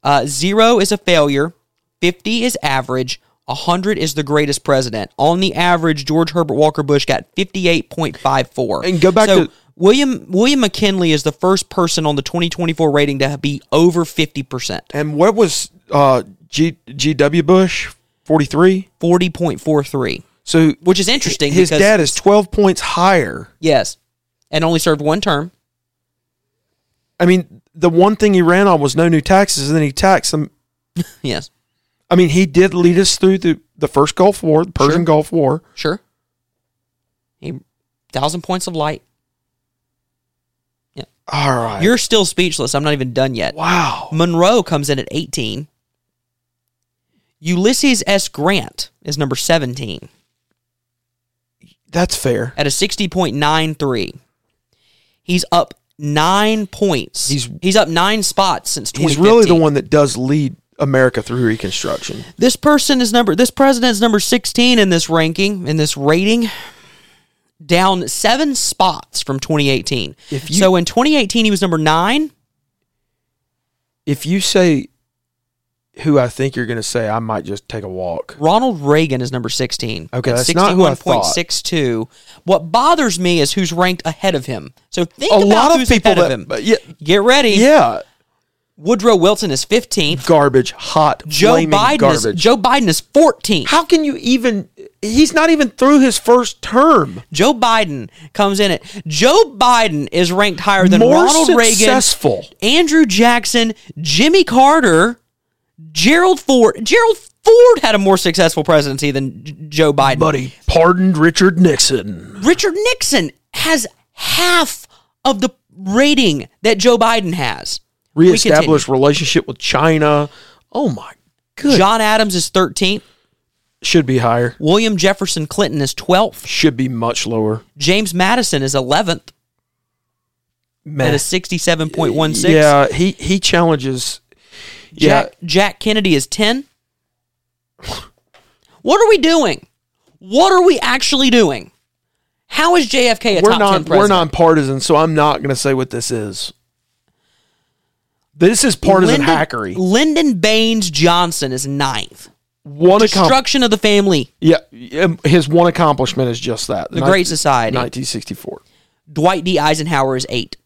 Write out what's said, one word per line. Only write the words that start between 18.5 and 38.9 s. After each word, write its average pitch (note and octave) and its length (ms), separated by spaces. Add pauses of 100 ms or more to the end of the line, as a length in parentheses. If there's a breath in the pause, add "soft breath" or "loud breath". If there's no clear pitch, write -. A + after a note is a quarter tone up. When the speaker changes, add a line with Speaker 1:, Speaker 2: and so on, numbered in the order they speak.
Speaker 1:
Forty F3 300
point D#3 320
four D3+ 200
three. C3 400 (220)
Speaker 2:
So D#3+ 280 (100)
Speaker 1:
Which F3+ 180
is F#3 80
interesting F3+ 460
Speaker 2:
his F3 160
Speaker 1:
because D3+ 100
Speaker 2:
dad G#3 200
is D3+ 140
twelve G3+ 360
points G3 320
higher. E3+ 680 (100)
Speaker 1:
Yes. D3+ 380 (540)
And D#3 140
only E3 140
served D#3 220
one D#3 220
term. E3 280 (1700)
Speaker 2:
I F3 60
mean, F3+ 360 (120)
the E3 160
one F#3+ 260
thing G#3 180
he F3+ 80
ran F3+ 240
on E3+ 140
was C#3 160
no E3 120
new D#3+ 120
taxes, F#3+ 480
and D#3 80
then D#3 80
he C#3 80
taxed F#3+ 400
them. D3+ 180 (460)
Speaker 1:
<laughs> F3 80 (180)
Yes. A#2 280 (600)
Speaker 2:
I F3+ 60
mean, F3+ 120
he F3+ 180
did E3 280
lead F3 240
us F#3+ 180
through F#3+ 220
the, E3+ 220 (160)
the D3 120
first D3 260
Gulf G3 280
War, D#3+ 220
the F#3 80
Persian D3+ 280
Speaker 1:
Sure. E3+ 40
Speaker 2:
Gulf D#3 280
War. D3+ 300 (120)
Speaker 1:
Sure. E3 260 (1400)
He, C#3+ 140 (580)
thousand D3+ 300
points F#3 240
of E3+ 100
light. D3+ 260 (1900)